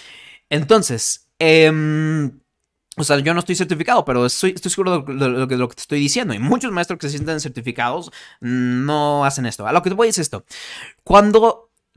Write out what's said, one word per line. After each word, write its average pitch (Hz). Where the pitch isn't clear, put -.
Entonces, 147
em, 156
o 160
sea, 143
yo 151
no 170
estoy 170
certificado, 180
pero 123
estoy, 185
estoy 185
seguro 180
de 139
lo, 135
de 123
lo 131
que, 135
de 123
lo 123
que -
te -
estoy 143
diciendo. 151
Y 101
muchos 226
maestros 175
que 151
se 139
sienten 151
certificados 123
no 135
hacen 135
esto. 107
A 110
lo 170
que 190
te 196
voy 226
es -
esto. 147
Cuando 208